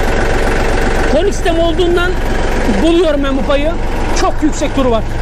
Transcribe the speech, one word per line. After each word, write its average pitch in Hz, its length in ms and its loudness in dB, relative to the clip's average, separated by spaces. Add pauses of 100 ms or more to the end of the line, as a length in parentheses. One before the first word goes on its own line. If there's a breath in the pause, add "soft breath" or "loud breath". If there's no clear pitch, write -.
(1120)
konik 349 220 2
sistem 330 240 0
olduğundan 349 520 0 (720)
buluyorum 320 420 2
ben 269 120 0
bu 269 60 -2
payı. 285 300 0 (480)
Çok 349 220 0
yüksek 294 340 0
turu 262 140 0
var. 220 140 0 (180)